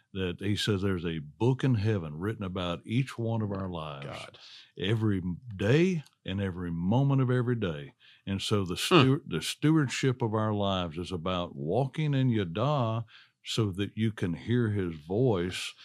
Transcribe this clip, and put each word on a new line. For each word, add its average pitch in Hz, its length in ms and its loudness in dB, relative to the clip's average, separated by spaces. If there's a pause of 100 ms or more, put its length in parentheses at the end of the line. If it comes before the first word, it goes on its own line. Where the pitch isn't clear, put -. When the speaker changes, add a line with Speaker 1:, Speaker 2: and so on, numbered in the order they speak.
(140)
Speaker 1:
that 92 280 -2
he 98 160 0
says 98 240 2
there's 95 240 0
a 82 140 -2
book 110 440 0
in 131 120 4
heaven 98 440 0
written 107 240 -4
about 90 420 -4
each 127 320 -2
one 113 240 -2
of 104 120 -2
our 95 160 -6
lives. 76 380 -8
Speaker 2:
God. - 300 -12 (400)
Speaker 1:
Every 104 440 0 (340)
day 151 480 2 (220)
and 98 160 -4
every 90 300 -4
moment 123 500 2
of 123 100 2
every 123 240 2
day. 80 380 -4 (320)
And 98 160 -2
so 104 220 0
the 87 120 -2
Speaker 2:
Hmm. 170 260 6
Speaker 1:
stu-, 131 260 4
the 85 140 -2
stewardship 143 800 0
of 110 120 0
our 107 200 2
lives 95 440 0
is 85 140 -6
about 90 440 -4
walking 135 600 0
in 131 140 4
Yadah 113 720 0 (420)
so 107 260 0
that 98 260 -2
you 110 160 2
can 92 200 -2
hear 117 360 0
his 92 260 -2
voice, 92 800 0 (120)